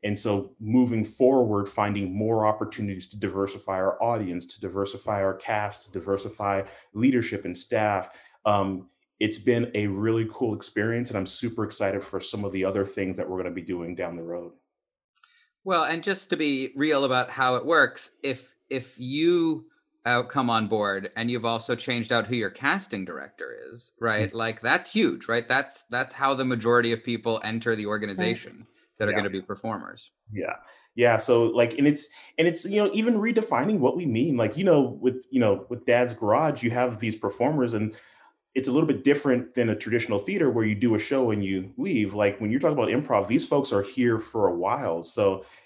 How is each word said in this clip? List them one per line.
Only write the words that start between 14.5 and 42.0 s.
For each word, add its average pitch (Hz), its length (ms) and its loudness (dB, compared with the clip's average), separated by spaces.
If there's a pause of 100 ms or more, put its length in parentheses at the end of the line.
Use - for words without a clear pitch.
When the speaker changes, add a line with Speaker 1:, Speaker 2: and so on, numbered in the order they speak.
Speaker 2:
Well, 175 200 2
and 160 180 -2
just 196 280 -4
to 170 60 0
be 139 400 0
real 143 280 4
about 127 260 2
how 127 260 2
it 123 80 -2
works, 147 580 2
if, - 320 -6 (140)
if 131 300 -6
you, 156 680 2 (400)
uh, 120 160 4
come 123 260 0
on 113 180 2
board 101 480 0
and 113 160 -2
you've 120 140 -2
also 117 300 -2
changed 120 360 -4
out 117 160 2
who 120 80 -4
your 107 140 -2
casting 139 560 -4
director 71 500 -12 (160)
is, 123 300 -20
right? 107 300 0
Speaker 1:
Mm-hmm. 113 80 -8
Speaker 2:
Like, 113 240 -4
that's 143 280 2
huge, - 380 0
right? 117 180 0
That's, - 440 -2
that's 127 240 -4
how 135 180 0
the 131 140 0
majority 117 460 4
of 113 120 -4
people 113 400 -2
enter 113 320 -2
the 107 80 -6
organization 104 760 -4
Speaker 3:
Right. 127 60 -20 (300)
Speaker 2:
that 104 120 0
are - 20 2
Speaker 1:
Yeah. 107 80 0
Speaker 2:
gonna 101 100 -2
be 95 140 -4
performers. 101 680 -10 (220)
Speaker 1:
Yeah. 95 240 -6 (380)
Yeah. 117 240 6
So, 117 260 4
like, 117 320 2
and 143 100 4
it's, 147 220 2 (300)
and 165 100 4
it's, 170 160 -4
you 208 180 0
know, 202 120 2
even 220 220 2
redefining 208 640 0
what 135 140 4
we 170 120 -2
mean, 127 320 2
like, 110 180 0
you 190 80 -2
know, 160 160 6
with, 123 500 0
you 131 100 2
know, 104 280 2
with 120 160 -10
Dad's 120 300 4
Garage, 120 480 2
you 120 80 0
have 120 300 0
these 110 160 -2
performers, 123 580 0
and 107 200 -2 (600)
it's 131 140 -2
a 123 40 0
little 151 160 4
bit - 160 -2
different 139 500 2
than 117 140 2
a 104 80 2
traditional 113 420 0
theater 165 320 0
where 113 140 2
you 107 100 0
do 110 220 2
a - 20 2
show 127 320 0
and 104 140 0
you 95 320 -4
leave. 117 380 0